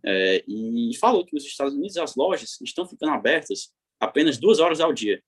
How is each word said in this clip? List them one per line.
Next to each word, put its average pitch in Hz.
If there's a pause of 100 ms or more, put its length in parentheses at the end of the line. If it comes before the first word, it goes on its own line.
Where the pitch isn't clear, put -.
É, 95
e 113
falou 170
que -
nos 143
Estados 139
Unidos 175
as 165
lojas 180
estão -
ficando -
abertas 139 (280)
apenas 139
duas 196
horas 160
ao 165
dia 196